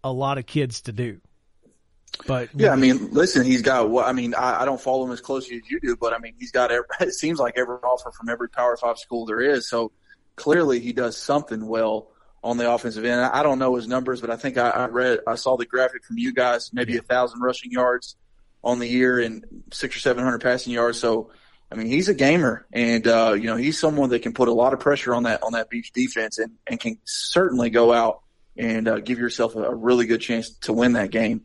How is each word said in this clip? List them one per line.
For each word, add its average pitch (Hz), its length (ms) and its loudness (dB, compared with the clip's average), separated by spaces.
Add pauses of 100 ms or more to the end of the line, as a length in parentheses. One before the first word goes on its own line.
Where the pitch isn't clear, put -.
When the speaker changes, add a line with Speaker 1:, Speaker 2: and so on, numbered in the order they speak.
Speaker 1:
a 131 100 -4
lot 135 260 -4
of 123 80 -10
kids 135 360 -4
to 117 100 -12
do. 107 280 -6 (1080)
But 123 260 -2
Speaker 2:
Yeah, 143 160 6
I 135 60 4
mean, 127 360 4
listen, 147 320 4
he's 127 180 4
got 123 280 4
what, 117 160 4
I 127 60 0
mean, 120 220 -2
I, 120 280 0
I - 20 0
don't 135 160 -2
follow 131 240 -2
him 127 60 -6
as 117 100 -10
closely 127 360 -6
as 113 120 -16
you 208 120 -6
do, 120 160 -2
but 117 160 -2
I 117 60 -4
mean, 117 200 -14
he's 123 140 -14
got 123 180 2
every, 120 220 0
<laughs> - 80 -8
it 165 120 0
seems 156 280 -2
like 123 180 0
every 123 180 -2
offer 123 360 -2
from 117 160 -12
every 117 200 -6
Power 123 280 0
Five 117 220 -2
school 117 280 -8
there 110 140 -4
is. 135 280 0
So 113 220 -4 (460)
clearly 147 420 2
he 120 140 -6
does 120 240 -2
something 143 500 -4
well 110 460 -2 (320)
on 117 120 -2
the 120 140 0
offensive 113 340 -2
end. 120 160 0
I, 131 200 0
I - 20 2
don't 139 160 2
know 131 160 2
his 113 140 -4
numbers, 127 320 -4
but 117 100 -6
I 117 60 -4
think 127 220 -6
I, 120 120 2
I 123 160 0
read, 120 400 0
I 113 80 0
saw 131 220 0
the 120 100 -4
graphic 127 380 0
from 117 120 -8
you 123 160 -2
guys, 123 400 0
maybe 120 200 -4
Speaker 1:
Yeah. 117 80 -2
Speaker 2:
a - 20 -20
thousand 123 380 0
rushing 123 320 -2
yards 123 420 0 (480)
on 123 160 0
the 120 80 -4
year 127 320 2
and 113 260 -4 (280)
six - 240 -6
or - 20 -10
seven 123 240 0
hundred 123 180 0
passing 123 320 -2
yards. 117 280 0
So, 113 320 0 (400)
I - 20 -12
mean, 113 140 -4
he's 165 200 2
a 196 60 4
gamer, 139 580 2
and, 117 360 0
uh, 113 240 6
you 107 140 0
know, 113 100 -2
he's 143 240 -2
someone 147 300 2
that 120 120 0
can 117 120 -6
put 127 120 2
a 117 60 2
lot 120 200 4
of 131 60 -2
pressure 135 360 0
on 120 100 0
that, 113 180 0
on 113 120 -4
that 113 140 -4
Beach 117 240 -10
defense 113 460 -4
and, 113 140 -4 (160)
and 117 100 -6
can 113 260 -6
certainly 127 680 0
go 117 220 6
out 117 280 2 (360)
and, 113 300 -2
uh, 107 140 0
give 117 180 -6
yourself 117 380 -2
a, 107 80 -4
a 123 100 -2
really 120 320 2
good 113 140 2
chance 113 300 -4 (100)
to - 120 -4
win 120 200 4
that 101 180 0
game. 113 340 0